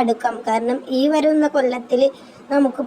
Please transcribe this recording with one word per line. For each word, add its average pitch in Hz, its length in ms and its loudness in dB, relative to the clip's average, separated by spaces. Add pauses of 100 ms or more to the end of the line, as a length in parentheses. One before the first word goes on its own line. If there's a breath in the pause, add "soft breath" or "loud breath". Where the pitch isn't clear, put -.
അടുക്കാം. 233 340 -2 (120)
കാരണം 233 300 -2 (200)
ഈ 269 40 0 (120)
വരുന്ന 302 420 2
കൊല്ലത്തിൽ 247 480 0 (520 loud breath)
നമുക്ക് 269 300 0